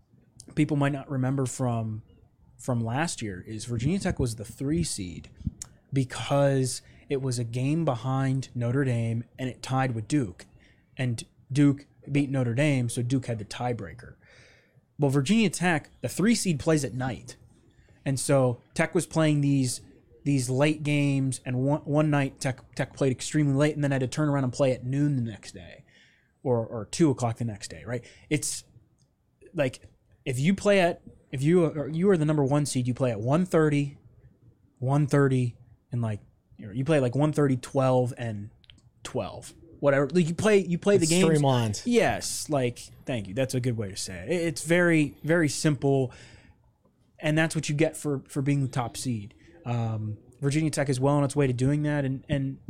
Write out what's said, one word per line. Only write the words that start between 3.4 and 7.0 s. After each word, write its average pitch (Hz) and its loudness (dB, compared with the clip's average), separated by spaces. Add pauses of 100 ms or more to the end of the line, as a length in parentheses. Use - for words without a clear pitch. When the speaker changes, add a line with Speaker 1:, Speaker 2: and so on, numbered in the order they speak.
Speaker 1:
is 107 -10
Virginia 120 -2
Tech 185 -2
was 117 -2
the 104 -12
three 156 -4
seed - -8 (600)
because 135 0 (260)